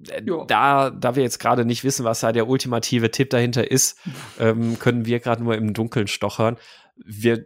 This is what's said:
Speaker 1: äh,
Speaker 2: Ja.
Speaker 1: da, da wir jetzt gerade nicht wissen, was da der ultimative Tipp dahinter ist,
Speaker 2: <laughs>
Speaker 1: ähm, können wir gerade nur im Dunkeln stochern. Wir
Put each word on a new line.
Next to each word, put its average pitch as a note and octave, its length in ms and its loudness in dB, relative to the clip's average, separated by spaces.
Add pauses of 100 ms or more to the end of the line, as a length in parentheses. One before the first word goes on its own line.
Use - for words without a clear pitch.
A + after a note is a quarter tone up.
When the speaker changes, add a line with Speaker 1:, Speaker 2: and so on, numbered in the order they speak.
Speaker 1:
äh, - 160 -10
Speaker 2:
Ja. E3 220 -4
Speaker 1:
da, C3+ 440 2
da B2 260 -2
wir C#3 60 2
jetzt A#2+ 180 -2
gerade A#2+ 240 2
nicht A#2 200 -2
wissen, C3 200 -2
was A2+ 160 0
da A2+ 120 0
der A2+ 160 2
ultimative A#2+ 600 0
Tipp - 200 0
dahinter A#2+ 400 2
ist, - 280 0 (200)
Speaker 2:
<laughs> - 200 -18
Speaker 1:
ähm, A2+ 400 2
können A#2+ 280 0
wir A#2+ 140 0
gerade A#2 220 0
nur A#2 140 0
im G#2+ 180 -2
Dunkeln A2+ 320 -2
stochern. A2 500 -2 (460)
Wir A2 440 0